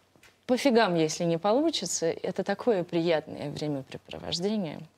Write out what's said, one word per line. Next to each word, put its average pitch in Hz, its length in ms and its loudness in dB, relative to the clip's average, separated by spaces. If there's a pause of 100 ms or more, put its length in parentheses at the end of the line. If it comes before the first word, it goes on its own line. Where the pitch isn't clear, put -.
(480)
пофигам, 226 480 4
если 160 300 0
не 165 120 2
получится, 214 680 0
это 190 360 -4
такое 196 400 0
приятное 165 680 -2
времяпрепровождение. 156 1300 -6 (180)